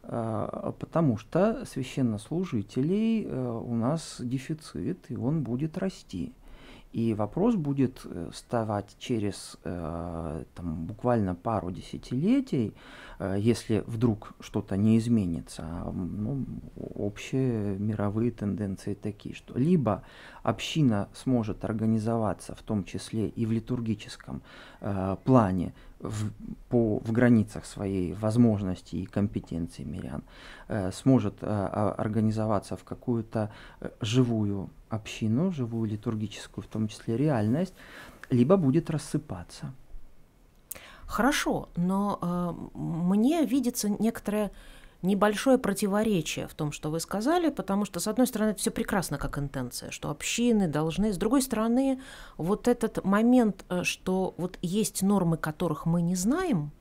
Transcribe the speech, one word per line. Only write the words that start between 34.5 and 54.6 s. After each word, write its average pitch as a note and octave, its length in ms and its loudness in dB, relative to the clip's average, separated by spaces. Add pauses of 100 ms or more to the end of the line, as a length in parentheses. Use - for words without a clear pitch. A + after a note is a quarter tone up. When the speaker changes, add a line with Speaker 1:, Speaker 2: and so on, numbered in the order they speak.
Speaker 1:
общину, A#2 640 0
живую A#2 380 -2
литургическую, G#2+ 760 -6
в - 40 -16
том A2 200 -2
числе - 300 -4
реальность, C#3 560 2 (560)
либо C3 260 6
будет D#3 340 4
рассыпаться. D3 840 -6 (1300)
Speaker 2:
Хорошо, B3+ 680 2
но, F#3+ 460 0
э, F3 560 -4
мне G3 640 2
видится A#3 440 0
некоторое G#3 600 0 (520)
небольшое G#3 560 4
противоречие G3+ 880 0
в - 80 -16
том, D3+ 180 -2
что - 180 -6
вы D#3+ 100 -2
сказали, D4 500 0
потому G3 340 -2
что, G#3 160 -6
с G#3+ 80 -4
одной A#3+ 180 4
стороны, G#3+ 240 0
это - 80 -4
все A3+ 120 0
прекрасно G3 480 -2
как - 200 -4
интенция, C3 520 -6
что - 200 -8
общины G#3+ 580 2
должны, D#3+ 440 0
с F3+ 40 -2
другой A3+ 260 4
стороны, B3+ 580 2 (360)
вот G3+ 320 2
этот A#3+ 360 0
момент, A3+ 680 6
э, F3+ 140 0
что F#3 540 -2
вот F3+ 240 -6